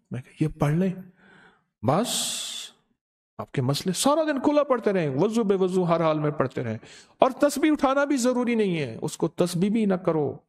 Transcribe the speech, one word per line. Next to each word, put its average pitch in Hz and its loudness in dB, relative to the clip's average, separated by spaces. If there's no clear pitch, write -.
मैं 123 -8
कहा, - -20
"ये 156 2
पढ़ 147 0
लें, 180 -2
बस 160 0
आपके 117 -4
मसले।" 143 -2
सारा 294 2
दिन 294 0
खुला 294 2
पढ़ते 240 0
रहे, 175 0
वजू 214 0
बेवजू 190 2
हर 165 2
हाल 156 2
में 147 0
पढ़ते 135 -2
रहे। 110 -6
और 262 4
तस्बीह 285 2
उठाना 277 2
भी 285 0
जरूरी 240 0
नहीं 202 2
है, 131 -4
उसको - -4
तस्बीह 175 0
भी 220 0
ना 190 2
करो 160 -2